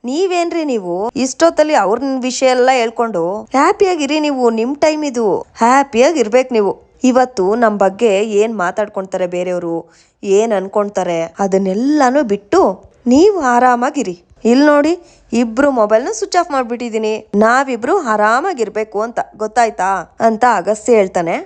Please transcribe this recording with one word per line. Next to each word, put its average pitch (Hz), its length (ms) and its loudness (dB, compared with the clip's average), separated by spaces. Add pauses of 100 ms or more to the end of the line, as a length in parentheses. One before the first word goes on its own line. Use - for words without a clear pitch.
"ನೀವೇನ್ರಿ 339 600 -2
ನೀವು 208 520 -4
ಇಷ್ಟೊತ್ತಲ್ಲಿ 302 580 0
ಅವ್ರ 214 260 2 (200)
ವಿಷಯ 254 260 -2
ಎಲ್ಲ 254 260 4
ಹೇಳ್ಕೊಂಡು? 226 720 -2
ಹ್ಯಾಪಿಯಾಗಿರಿ 311 760 0
ನೀವು, 262 300 0
ನಿಮ್ 233 260 -4
ಟೈಮ್ 311 280 0
ಇದು, 240 220 -4 (320)
ಹ್ಯಾಪಿಯಾಗ್ 269 600 2
ಇರ್ಬೇಕು 254 360 0
ನೀವು. 208 180 0 (320)
ಇವತ್ತು 254 500 2
ನಮ್ 220 240 0
ಬಗ್ಗೆ 196 460 2
ಏನ್ 220 320 0
ಮಾತಾಡ್ಕೊಂತಾರೆ 190 680 -4
ಬೇರೆಯವರು, 180 500 -4 (460)
ಏನ್ 208 300 2
ಅನ್ಕೊಂತಾರೆ, 190 880 -2
ಅದನ್ನೆಲ್ಲಾನು 240 840 0
ಬಿಟ್ಟು 226 400 0 (440)
ನೀವು 339 340 4
ಆರಾಮಾಗಿರಿ. 247 840 0 (200)
ಇಲ್ 254 220 4
ನೋಡಿ, 294 260 4 (400)
ಇಬ್ರು 240 380 0
ಮೊಬೈಲ್ನ 226 420 2
ಸ್ವಿಚ್ 392 280 -6
ಆಫ್ 339 100 -4
ಮಾಡ್ಬಿಟ್ಟಿದೀನಿ, 226 840 -4
ನಾವಿಬ್ರು 240 600 0 (120)
ಆರಾಮಾಗಿರ್ಬೇಕು 220 960 -2
ಅಂತ, 226 180 -6 (180)
ಗೊತ್ತಾಯ್ತಾ?" 208 840 -2
ಅಂತ 226 240 0 (100)
ಅಗಸ್ತ್ಯ 202 380 -2
ಹೇಳ್ತಾನೆ. 185 420 2 (120)